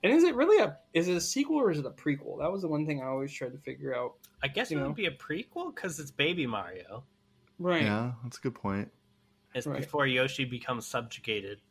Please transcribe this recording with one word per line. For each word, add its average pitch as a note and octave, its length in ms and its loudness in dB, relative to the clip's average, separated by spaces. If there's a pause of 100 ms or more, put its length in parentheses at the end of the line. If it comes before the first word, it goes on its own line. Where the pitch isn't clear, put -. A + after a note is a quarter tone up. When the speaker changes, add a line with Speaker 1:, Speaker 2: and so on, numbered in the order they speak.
Speaker 1:
and G#3 100 6
is E4 120 8
it E4 100 4
really F4 280 6
a, - 160 0 (160)
is E3+ 140 4
it F3+ 80 2
a E3+ 40 2
sequel C#4+ 380 0
or A#3 120 6
is D3+ 80 2
it C#3 80 -2
a - 40 -6
prequel? - 500 -4
That D#3 100 0
was G3 120 -4
the F3 60 -2
one D3+ 180 0
thing C#3+ 160 -2
I C3 40 -6
always C3+ 260 -4
tried B2+ 200 -8
to C#3 60 -14
figure C3+ 360 -8
out. B2 200 -4 (280)
Speaker 2:
I C#3 60 -2
guess A3 220 -2
Speaker 1:
You D3+ 80 0
Speaker 2:
it C#3 40 0
would C3+ 60 -2
Speaker 1:
know? D3 60 -2
Speaker 2:
be G3 120 -2
a D#3+ 40 2
prequel A#3+ 640 -8
'cause D#3+ 260 -6
it's C#3 100 -12
Baby D#3 360 0
Mario. G2 580 -8 (540)
Speaker 1:
Right. F3 240 2
Speaker 3:
Yeah, A2+ 300 0 (100)
that's A#2+ 160 -12
a - 20 -18
good B2+ 140 -4
point. G2+ 360 -4 (640)
Speaker 2:
It's B2+ 120 -6
Speaker 1:
Right. C#3 140 -4
Speaker 2:
before C#3+ 260 0
Yoshi C3 380 2
becomes B2 420 -4
subjugated G#2+ 760 -6 (100)